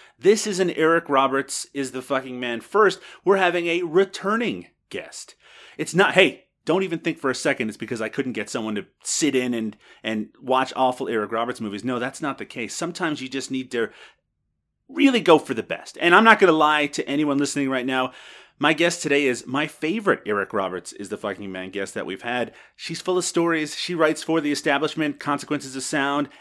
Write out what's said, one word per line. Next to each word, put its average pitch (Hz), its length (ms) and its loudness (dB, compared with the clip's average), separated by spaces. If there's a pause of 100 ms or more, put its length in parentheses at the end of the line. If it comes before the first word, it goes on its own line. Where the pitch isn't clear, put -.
(200)
this 208 260 4
is 190 140 -2
an 180 120 2
Eric 165 360 2
Roberts 135 680 0
is 135 200 -6
the 127 80 -8
fucking 131 360 -4
man 120 220 -4
first. 196 400 2 (240)
We're 196 140 4
having 175 300 2
a 170 160 0
returning 190 840 -2 (220)
guest. - 460 -14 (420)
It's 156 180 -6
not, 170 180 4
hey, 175 340 4 (180)
don't 185 180 2
even 170 160 -4
think 160 180 -4
for 135 140 -2
a 123 40 -2
second 135 340 -2
it's 101 80 -10
because 113 240 -8
I 110 80 -6
couldn't 127 240 -4
get 104 160 -6
someone 110 260 -4
to 98 120 -8 (160)
sit - 320 0
in 127 180 0
and, 110 240 -4 (260)
and 110 340 -4
watch 131 380 0
awful 127 320 0
Eric 107 240 -2
Roberts 117 300 -4
movies. 104 240 -6
No, 123 120 -2
that's 123 240 -8
not 135 180 -6
the 101 60 -12
case. 110 300 -10
Sometimes 165 460 -6
you 131 80 -10
just 131 220 -6
need 131 200 -6
to 117 180 0 (1040)
really 269 280 4
go 160 180 8
for - 140 -6
the 110 100 -4
best. - 380 -10
And 170 120 4
I'm 208 100 10
not 220 160 8
gonna 185 120 8
lie 151 360 4
to 143 200 -6
anyone 143 300 0
listening 143 320 0
right 127 160 -2
now. 131 260 0 (480)
My 151 140 4
guest 170 280 0
today 143 240 2
is 123 220 -2
my 139 180 -2
favorite 175 640 -2
Eric 208 260 -2
Roberts 92 400 -4
is 98 160 -12
the 101 80 -6
Fucking 101 340 -8
Man 92 200 -10
guest 98 240 -8
that 101 100 -6
we've 92 160 -8
had. 120 320 -6 (220)
She's - 260 -12
full 185 160 -2
of 175 80 -2
stories. 165 500 -2
She - 200 -6
writes 156 260 2
for 160 180 0
The 147 120 -2
Establishment, 147 680 -2
Consequences 143 560 -4
of 135 60 -8
Sound, 143 480 -2 (120)